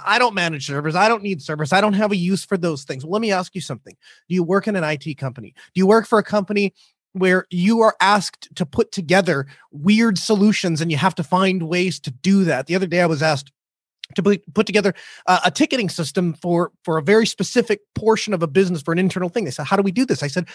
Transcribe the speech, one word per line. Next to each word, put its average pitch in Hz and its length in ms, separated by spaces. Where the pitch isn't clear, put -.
I 214 140
don't 233 160
manage 165 300
servers. 147 280
I 190 140
don't 226 160
need 190 180
servers. 151 300
I 190 80
don't 208 140
have 208 180
a 208 60
use 180 260
for 196 140
those 165 260
things." 135 220
Well, 165 80
let 214 80
me 220 100
ask 185 240
you 180 60
something. - 340
Do 175 80
you 180 80
work 185 240
in 214 80
an 180 80
I 151 140
T 143 180
company? 120 380
Do 180 60
you 185 80
work 214 180
for 220 140
a 196 40
company 202 500
where 185 360
you 196 300
are 220 220
asked - 540
to 180 100
put - 260
together 160 560
weird 208 460
solutions 190 640
and 165 100
you 147 60
have 175 180
to 175 80
find 185 400
ways 180 380
to 139 100
do 190 320
that? 135 240
The 170 80
other 185 120
day 170 120
I 175 60
was 160 180
asked 147 300
to - 80
put, 190 320
put 208 140
together, 202 260
uh, 180 200
a 180 40
ticketing 254 400
system 170 440
for, 170 380
for 160 160
a - 20
very 208 240
specific 214 540
portion 214 400
of 170 80
a 165 40
business 175 360
for 170 80
an 170 80
internal 180 300
thing. 214 160
They 131 60
said, 147 140
"How 196 100
do 202 60
we 196 100
do 240 140
this?" 160 160
I 143 60
said, 170 280